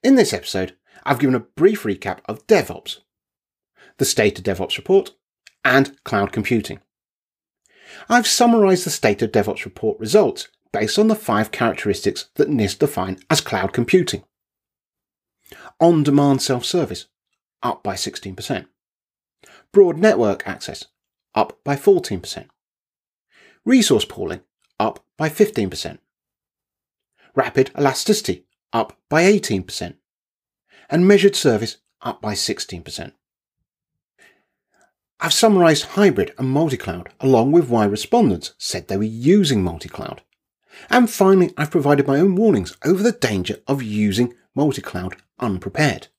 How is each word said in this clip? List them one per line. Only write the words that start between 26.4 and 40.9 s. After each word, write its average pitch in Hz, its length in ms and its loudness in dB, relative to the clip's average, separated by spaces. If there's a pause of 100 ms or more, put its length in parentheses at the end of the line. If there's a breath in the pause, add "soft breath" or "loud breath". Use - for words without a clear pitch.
Rapid 135 420 0
elasticity, 143 680 -2 (260)
up - 260 -4 (100)
by 160 140 2
eighteen 185 400 2
percent, - 340 -12 (920 soft breath)
and 175 180 2
measured 196 300 6
service 113 420 -2 (240)
up - 180 -10
by 107 140 -6
sixteen - 480 -8
percent. - 320 -16 (2000 soft breath)
I've 160 140 -4
summarised 175 500 4
hybrid 180 540 0
and 131 100 -4
multi-cloud 131 600 -4 (100)
along 131 320 4
with 165 160 4
why 113 160 2
respondents 107 720 0
said - 320 -10
they 95 80 -4
were 101 80 -2
using 127 580 2
multi-cloud. - 600 -10 (680 loud breath)
And 247 220 2